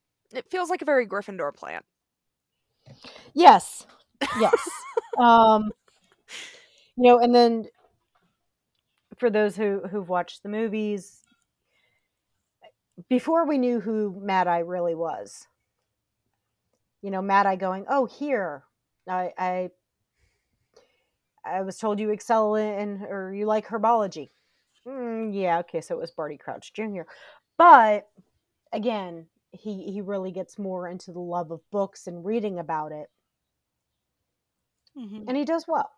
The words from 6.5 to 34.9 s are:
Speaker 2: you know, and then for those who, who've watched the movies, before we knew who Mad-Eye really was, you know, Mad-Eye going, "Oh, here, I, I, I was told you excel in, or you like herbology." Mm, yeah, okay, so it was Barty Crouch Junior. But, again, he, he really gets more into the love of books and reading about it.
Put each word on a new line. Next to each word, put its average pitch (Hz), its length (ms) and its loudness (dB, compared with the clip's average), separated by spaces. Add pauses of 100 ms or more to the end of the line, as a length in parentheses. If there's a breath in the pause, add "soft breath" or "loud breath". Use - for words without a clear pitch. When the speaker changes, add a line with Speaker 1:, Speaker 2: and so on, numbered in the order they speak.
Speaker 2:
you 240 140 -2
know, 240 80 10
and 240 160 4
then 233 300 6 (1500)
for 240 140 2
those 208 260 0
who, 202 240 -2 (100)
who've 190 180 -6
watched 175 360 -4
the 202 40 -12
movies, 208 720 -4 (1900)
before 311 360 2
we 285 140 0
knew 247 220 0
who 202 420 -4
Mad-Eye 185 380 0
really 175 340 -4
was, 160 540 -8 (1500)
you 202 80 -8
know, 190 100 -4
Mad-Eye 196 360 2
going, 190 320 -4
"Oh, 277 180 2
here, 190 560 -6 (460)
I, 185 280 -4
I, 185 340 -4 (1700)
I 185 180 -6
was 190 160 -10
told 208 200 -2
you 214 120 -4
excel 214 440 0
in, 208 480 -4
or 190 320 -10
you 208 120 -4
like 214 200 0
herbology." 208 600 -2 (580)
Mm, 233 480 -8
yeah, 180 260 0
okay, - 200 -6
so - 160 -8
it - 40 -8
was - 120 -10
Barty 151 240 -8
Crouch - 380 -14
Junior. 208 340 -8 (480 soft breath)
But, 240 520 8 (640)
again, 196 540 -6 (240)
he, 196 400 -12
he 196 100 -10
really 190 300 -8
gets 180 300 -12
more 185 280 -8
into 180 240 -16
the 170 60 -14
love 175 320 -8
of 160 100 -12 (120)
books 196 340 -6
and 175 180 -14
reading 202 360 -6
about 156 320 -6
it. 151 160 -14 (1900)